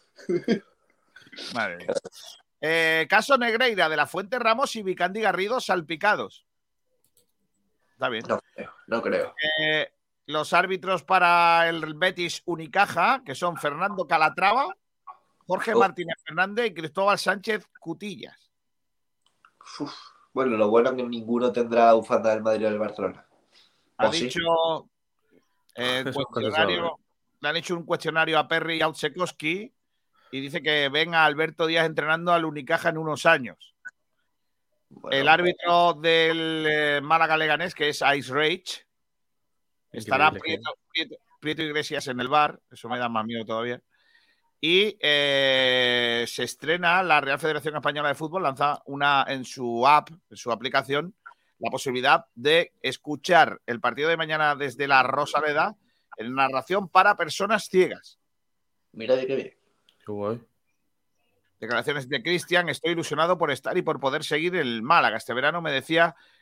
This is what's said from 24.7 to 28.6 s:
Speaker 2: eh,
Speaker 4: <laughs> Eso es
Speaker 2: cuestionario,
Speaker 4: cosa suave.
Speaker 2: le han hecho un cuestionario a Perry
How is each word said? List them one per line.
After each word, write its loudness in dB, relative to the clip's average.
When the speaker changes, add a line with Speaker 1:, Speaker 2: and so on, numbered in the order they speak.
Speaker 2:
eh, -2
Speaker 4:
<laughs> -8
Eso -4
es -6
Speaker 2:
cuestionario, -2
Speaker 4:
cosa -4
suave. -12
Speaker 2:
le -2
han -2
hecho -6
un -8
cuestionario 0
a 0
Perry -2